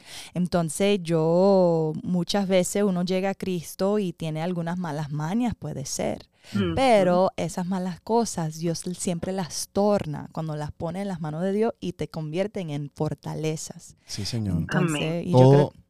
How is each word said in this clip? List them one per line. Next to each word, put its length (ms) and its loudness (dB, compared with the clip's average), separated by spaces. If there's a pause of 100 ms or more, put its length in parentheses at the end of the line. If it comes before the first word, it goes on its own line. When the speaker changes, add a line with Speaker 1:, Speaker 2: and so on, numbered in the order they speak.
(340)
Speaker 1:
Entonces, 680 0
yo, 920 4 (120)
muchas 420 0
veces 380 2
uno 180 2
llega 280 0
a 40 -2
Cristo 640 -2
y 140 -2
tiene 280 -6
algunas 380 -4
malas 320 -6
mañas, 460 -2
puede 280 -8
ser. 440 -6 (260)
Speaker 2:
Ujú. 220 0
Speaker 1:
Pero 600 4
esas 300 -4
malas 340 -4
cosas, 580 -2
Dios 200 -4 (180)
siempre 360 -4
las 380 -6
torna 640 0
cuando 240 -6
las 160 -8
pone 300 -6
en 60 -6
las 120 -6
manos 220 -4
de 100 0
Dios 260 0
y 140 -6
te 160 -6
convierten 600 -4
en 240 -6
fortalezas. 1000 -6 (100)
Speaker 3:
Sí, 180 -8
señor. 320 -2
Speaker 1:
Entonces, 460 0
Speaker 2:
Amén. 240 -4
Speaker 1:
y 60 -2
yo 60 6
Speaker 3:
Todo, 120 10
Speaker 1:
creo, 220 6 (180)